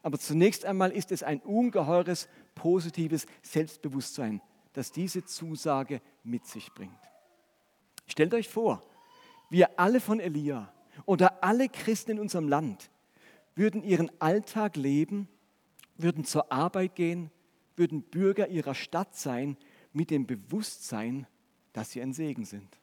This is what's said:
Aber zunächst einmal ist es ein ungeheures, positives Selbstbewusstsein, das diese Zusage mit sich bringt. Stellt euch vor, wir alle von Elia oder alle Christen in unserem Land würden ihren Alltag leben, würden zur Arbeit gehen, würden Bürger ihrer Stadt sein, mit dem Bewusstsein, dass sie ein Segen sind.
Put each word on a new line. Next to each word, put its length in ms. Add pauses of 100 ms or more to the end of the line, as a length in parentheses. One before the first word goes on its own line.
Aber 160
zunächst 480
einmal 260
ist 200
es 120
ein 180
ungeheures, 880 (240)
positives 720 (160)
Selbstbewusstsein, 1000 (320)
das 180
diese 340
Zusage 720 (240)
mit 220
sich 280
bringt. 180 (1120)
Stellt 300
euch 120
vor, 360 (680)
wir 300
alle 200
von 200
Elia 520 (340)
oder 380
alle 260
Christen 420
in 80
unserem 280
Land 440 (640)
würden 280
ihren 280 (100)
Alltag 540
leben, 520 (680)
würden 260
zur 280
Arbeit 440
gehen, 360 (440)
würden 280
Bürger 460
ihrer 260
Stadt 400
sein, 420 (340)
mit 200
dem 160
Bewusstsein, 1000 (480)
dass 160
sie 120
ein 120
Segen 320
sind. 380